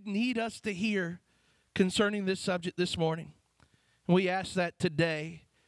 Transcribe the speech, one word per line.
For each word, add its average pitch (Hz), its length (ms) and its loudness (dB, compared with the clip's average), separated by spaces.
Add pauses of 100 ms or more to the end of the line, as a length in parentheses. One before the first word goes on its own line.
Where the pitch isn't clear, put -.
need 226 340 0
us 226 220 -6
to 208 120 -4
hear 180 460 -2 (560)
concerning 202 500 2
this 190 140 0
subject 180 360 -2
this 175 220 -2
morning. 160 360 -2 (760)
And 175 80 6
we 190 120 4
ask 185 280 -2
that 175 240 -2
today 160 640 -2 (240)